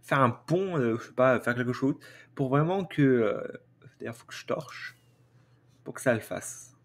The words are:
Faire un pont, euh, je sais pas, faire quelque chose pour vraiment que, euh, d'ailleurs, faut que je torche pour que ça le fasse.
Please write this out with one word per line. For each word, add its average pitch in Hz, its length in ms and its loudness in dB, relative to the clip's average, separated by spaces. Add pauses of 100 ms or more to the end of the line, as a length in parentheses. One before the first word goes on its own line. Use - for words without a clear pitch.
Faire 139 180 0
un 123 100 6
pont, 175 480 -2
euh, 117 200 2
je - 80 -12
sais - 60 -20
pas, 127 280 4
faire 120 140 -2
quelque 123 180 -2
chose 135 240 0 (380)
pour 135 140 -2
vraiment 165 360 2
que, - 180 0
euh, 123 400 4 (560)
d'ailleurs, 117 180 -10
faut - 100 -20
que - 80 -16
je - 120 -14
torche - 500 -8 (880)
pour - 100 -12
que - 60 -12
ça 123 140 4
le 107 60 0
fasse. - 640 -12